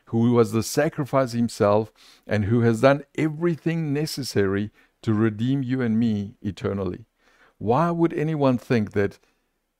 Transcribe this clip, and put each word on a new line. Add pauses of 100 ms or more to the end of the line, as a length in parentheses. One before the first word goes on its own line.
who
was
the
sacrifice
himself, (340)
and
who
has
done (120)
everything
necessary (320)
to
redeem
you
and
me
eternally? (520)
Why
would
anyone
think
that (600)